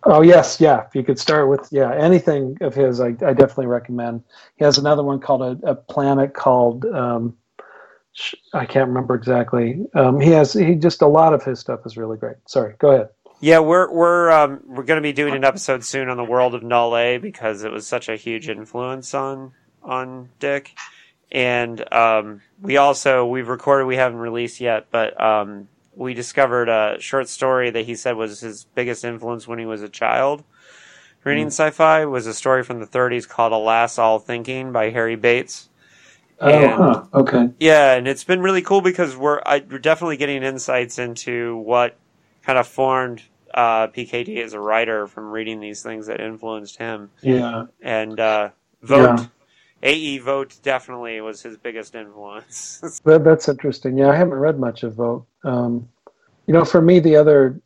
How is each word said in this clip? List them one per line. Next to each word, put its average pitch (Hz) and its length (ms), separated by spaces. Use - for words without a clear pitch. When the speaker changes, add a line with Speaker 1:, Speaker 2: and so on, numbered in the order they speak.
Speaker 1:
Oh, 156 180
yes, 170 400
yeah. 143 240
If - 100
you 135 80
could 127 160
start 151 300
with, 139 200
yeah, 131 240
anything 151 680
of 151 120
his, 127 280
I, 123 60
I 120 260
definitely 135 320
recommend. 120 580
He - 80
has 143 140
another 147 260
one 139 160
called 135 220
A, 131 300
A 131 40
Planet 139 580
Called, 123 520
um, 123 500
sh-, - 220
I 135 120
can't 135 220
remember 123 280
exactly. 120 680
Um, 135 260
he 147 100
has, 156 220
he 175 220
just, 165 260
a 160 60
lot 156 260
of 143 100
his 127 160
stuff 120 260
is 110 120
really 110 200
great. 117 200
Sorry, 110 320
go 147 120
ahead. 120 180
Speaker 2:
Yeah, 160 180
we're, 165 320
we're, 170 400
um, 147 340
we're 135 180
gonna 160 180
be 147 120
doing 143 220
an 135 80
episode 135 400
soon 135 260
on 127 60
the 120 80
world 123 320
of 113 80
Nale 120 560
because 110 440
it 107 80
was 110 140
such - 220
a 113 80
huge 113 340
influence 123 640
on, 135 400
on 127 460
Dick. 139 340
And, 120 580
um, 107 500
we 101 160
also, 139 480
we've 123 240
recorded, 135 380
we 127 100
haven't 123 220
released 117 420
yet, 113 280
but, - 300
um, 104 480
we 127 200
discovered 120 560
a 107 300
short 131 280
story 127 440
that 110 140
he 117 100
said 120 200
was 110 240
his 107 260
biggest 123 280
influence 117 440
when 117 100
he 117 80
was 110 160
a 104 80
child 127 540
reading 147 240
Speaker 1:
Mm. 147 40
Speaker 2:
sci-fi, 156 540
was 127 220
a 110 80
story 131 280
from 123 160
the 110 60
thirties 123 400
called 113 260
Alas 113 460
All 113 220
Thinking 127 520
by 113 200
Harry 113 240
Bates. 120 540
Speaker 1:
Oh, 143 100
Speaker 2:
And 143 220
Speaker 1:
huh, 117 320
okay. 131 340
Speaker 2:
yeah, 151 360
and 127 120
it's 135 160
been 185 180
really 185 200
cool 196 200
because 180 360
we're, 147 260
I, 143 240
we're 135 120
definitely 160 380
getting 139 260
insights 127 560
into 120 580
what 117 400
kind 131 160
of 120 80
formed, 131 560
uh, 113 320
P 120 180
K 120 180
D 208 160
as 110 140
a 107 60
writer 107 480
from 107 240
reading 110 280
these 104 220
things 110 240
that 107 160
influenced 110 560
him. 107 320
Speaker 1:
Yeah. 120 440
Speaker 2:
And, 110 380
uh, 107 300
Vogt, 123 380
Speaker 1:
Yeah. 120 40
Speaker 2:
A 135 100
E 151 240
Vogt 135 460
definitely 123 580
was 107 220
his 113 140
biggest 113 380
influence. 104 1040
<laughs> - 20
Speaker 1:
That, 156 200
that's 160 240
interesting. 131 500
Yeah, 139 120
I 143 60
haven't 165 180
read 143 260
much 120 240
of 113 120
Vogt. 120 320
Um, 120 440
you 151 60
know, 165 120
for 170 160
me, 175 180
the 156 160
other 147 500